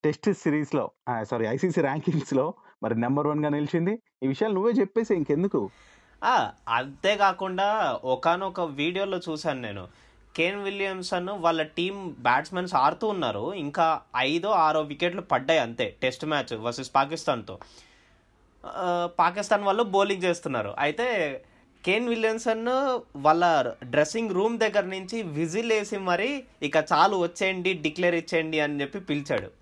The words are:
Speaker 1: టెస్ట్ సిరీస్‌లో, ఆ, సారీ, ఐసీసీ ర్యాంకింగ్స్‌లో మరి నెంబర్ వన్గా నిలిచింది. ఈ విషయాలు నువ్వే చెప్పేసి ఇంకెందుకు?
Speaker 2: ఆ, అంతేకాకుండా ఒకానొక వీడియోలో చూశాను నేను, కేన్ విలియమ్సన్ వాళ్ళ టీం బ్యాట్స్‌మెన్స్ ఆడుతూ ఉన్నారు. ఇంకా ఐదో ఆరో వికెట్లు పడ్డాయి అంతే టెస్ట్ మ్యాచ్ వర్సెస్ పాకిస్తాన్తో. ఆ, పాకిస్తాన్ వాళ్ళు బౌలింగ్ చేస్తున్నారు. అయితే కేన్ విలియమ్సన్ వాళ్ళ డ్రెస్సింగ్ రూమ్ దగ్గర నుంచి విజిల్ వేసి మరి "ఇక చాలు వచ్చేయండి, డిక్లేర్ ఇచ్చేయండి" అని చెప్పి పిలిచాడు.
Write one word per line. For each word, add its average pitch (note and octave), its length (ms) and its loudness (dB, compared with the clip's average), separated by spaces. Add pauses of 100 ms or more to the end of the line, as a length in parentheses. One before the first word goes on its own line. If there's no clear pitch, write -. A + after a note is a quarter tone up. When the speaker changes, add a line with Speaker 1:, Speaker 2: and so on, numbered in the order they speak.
Speaker 1:
టెస్ట్ D#3 300 0
సిరీస్‌లో, D3 580 0 (180)
ఆ, A2+ 140 -2
సారీ, A2+ 220 -2
ఐసీసీ D#3 360 0
ర్యాంకింగ్స్‌లో D3 720 0 (300)
మరి A2 180 0
నెంబర్ C#3 260 2
వన్గా D3+ 220 0
నిలిచింది. E3 500 0 (240)
ఈ C3 40 0
విషయాలు G#3 260 0
నువ్వే G3+ 180 2
చెప్పేసి A3 440 2
ఇంకెందుకు? D3+ 540 0 (540)
Speaker 2:
ఆ, D3 280 2 (180)
అంతేకాకుండా F#3+ 1300 0
ఒకానొక F3 580 0
వీడియోలో F3 560 -2
చూశాను D#3 440 -4
నేను, G2+ 500 -12 (240)
కేన్ G3 280 -2
విలియమ్సన్ F#3+ 680 -4
వాళ్ళ E3 320 0
టీం F3+ 580 -6
బ్యాట్స్‌మెన్స్ E3 560 0
ఆడుతూ D#3 320 2
ఉన్నారు. C#3+ 460 -2
ఇంకా D#3+ 480 0 (160)
ఐదో D#3+ 320 0
ఆరో D#3 320 4
వికెట్లు E3+ 400 -4
పడ్డాయి D3 380 2
అంతే A2+ 420 -4
టెస్ట్ B2+ 240 -2
మ్యాచ్ C#3+ 280 -2
వర్సెస్ A#2+ 420 -6
పాకిస్తాన్తో. C#3 640 0 (1040)
ఆ, F3 440 -2 (100)
పాకిస్తాన్ G3+ 440 4
వాళ్ళు G3+ 200 4
బౌలింగ్ G3 400 2
చేస్తున్నారు. C3+ 560 -2
అయితే D3+ 640 0 (440)
కేన్ A3 220 0
విలియమ్సన్ A#3 920 0 (180)
వాళ్ళ D3+ 560 4 (100)
డ్రెస్సింగ్ D3+ 460 2
రూమ్ G#3+ 300 0
దగ్గర G#3 260 2
నుంచి F#3+ 360 -6
విజిల్ E3+ 480 -2
వేసి G#3+ 280 0
మరి G3 460 -2 (200)
"ఇక D3+ 140 2
చాలు F3 380 4
వచ్చేయండి, F#3 580 0
డిక్లేర్ E3 420 0
ఇచ్చేయండి" D#3+ 440 -2
అని D3 220 0
చెప్పి C#3 180 -6
పిలిచాడు. D3 480 -4 (140)